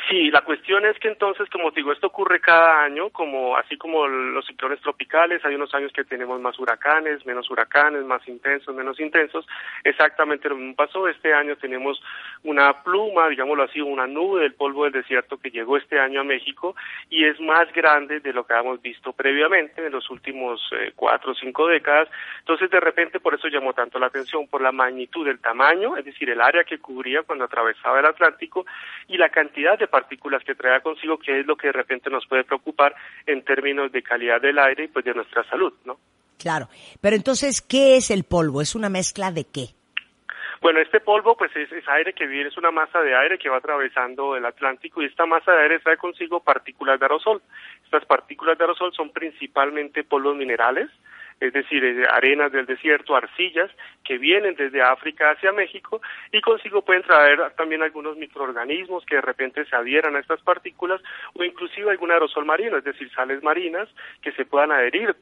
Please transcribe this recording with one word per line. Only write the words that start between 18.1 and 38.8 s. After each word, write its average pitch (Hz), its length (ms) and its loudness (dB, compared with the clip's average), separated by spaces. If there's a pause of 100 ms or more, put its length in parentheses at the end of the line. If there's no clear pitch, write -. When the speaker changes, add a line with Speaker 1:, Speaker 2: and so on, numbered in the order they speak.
Speaker 1:
de 139 140 -6
lo 123 140 -4
que 123 80 0
habíamos 123 260 -2
visto 123 320 -12
previamente 151 720 0
en 147 60 -6
los 131 180 -8
últimos, 127 500 -8 (120)
eh, 110 240 -4
cuatro 120 380 0
o - 20 -6
cinco 131 320 -2
décadas. 151 420 4 (300)
Entonces, 180 320 -2
de 185 80 6
repente, 165 400 0
por 147 160 0
eso 160 120 -6
llamó 135 260 -2
tanto 123 260 -4
la 127 80 2
atención, 139 400 -6
por 143 140 -4
la 131 100 2
magnitud 127 520 -2
del 135 160 -4
tamaño, 160 580 2
es 143 80 -10
decir, 135 260 -8
el 117 100 0
área 156 220 4
que - 160 -6
cubría 127 420 -6
cuando 135 240 -6
atravesaba 120 540 0
el 147 80 4
Atlántico 165 580 0 (420)
y 185 100 -6
la 165 120 4
cantidad 151 480 2
de 226 60 0 (100)
partículas 139 520 -2
que 135 100 -6
traía 127 240 2
consigo, 156 400 -4
que 139 220 -2
es 139 40 -4
lo 147 120 0
que 147 100 -4
de 139 60 0
repente 131 360 -4
nos 131 160 -6
puede 131 200 0
preocupar 143 500 0 (300)
en 135 180 -2
términos 139 480 -2
de 127 100 -4
calidad 120 400 0
del 139 160 2
aire 139 280 2
y, - 20 -14
pues, 135 160 -4
de 123 100 -2
nuestra 117 360 -4
salud, 165 240 -2 (100)
¿no? 127 160 -12 (400)
Speaker 2:
Claro, 156 300 -4 (320)
pero 208 160 4
entonces, 262 440 0
¿qué 262 360 6
es - 120 0
el 196 140 0
polvo? 156 380 0
¿Es 151 140 -4
una 220 120 -4